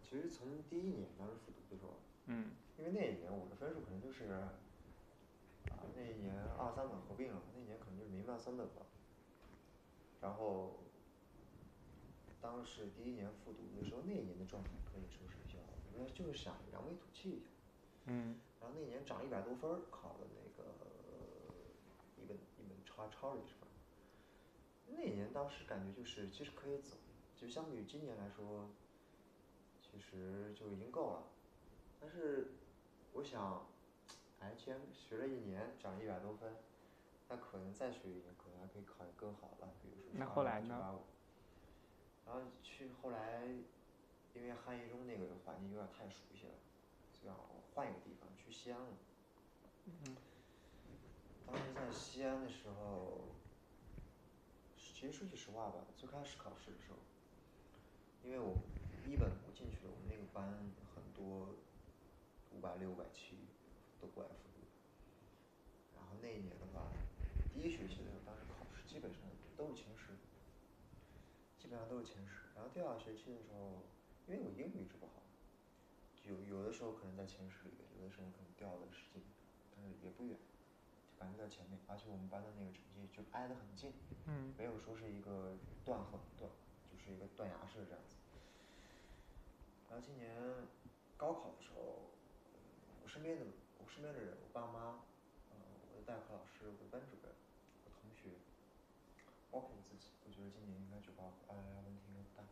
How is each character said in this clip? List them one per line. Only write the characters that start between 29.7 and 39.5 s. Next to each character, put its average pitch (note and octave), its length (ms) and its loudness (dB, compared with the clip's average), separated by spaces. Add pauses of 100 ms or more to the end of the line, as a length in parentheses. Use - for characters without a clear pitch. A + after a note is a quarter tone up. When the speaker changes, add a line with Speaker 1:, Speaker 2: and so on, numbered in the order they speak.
Speaker 1:
其 - 180 -8
实 G2 560 0
就 G#2+ 160 0
已 G2 60 2
经 A2+ 140 0
够 C#3 220 8
了。 E2 100 2 (760)
但 D3+ 100 -4
是， D#3 420 6 (640)
我 C#3+ 100 4
想， G2 440 4 (720)
哎， G2+ 180 0
既 C3 120 -2
然 C3 100 4 (140)
学 - 240 -2
了 B2+ 100 6
一 C3+ 40 8 (100)
年， G2+ 300 2 (100)
涨 F#2+ 160 2
了 A2 60 2
一 A2 40 4
百 F#2 120 4
多 G#2 160 2
分， A2+ 200 0 (760)
那 B2 80 2
可 - 200 -2
能 F#2+ 160 2
再 A#2+ 180 6
学 G#2 180 -2
一 F2+ 40 0
年， F2+ 240 -4
可 - 120 -10
能 F2+ 100 -6
还 F#2+ 80 -4
可 G#2 120 -4
以 G2 40 -4
考 - 220 -6
一 - 20 -4
个 F2 80 -6
更 G#2 180 0
好 - 160 -6
的 - 160 -6